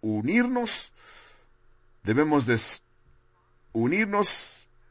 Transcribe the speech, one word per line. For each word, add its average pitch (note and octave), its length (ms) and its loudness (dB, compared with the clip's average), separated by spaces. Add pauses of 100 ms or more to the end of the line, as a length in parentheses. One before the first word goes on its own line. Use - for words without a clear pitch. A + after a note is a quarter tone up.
unirnos, A3 920 0 (1120)
debemos C#3 440 2
de A#2+ 80 2
s-, - 260 -2 (920)
unirnos A#2+ 920 0 (240)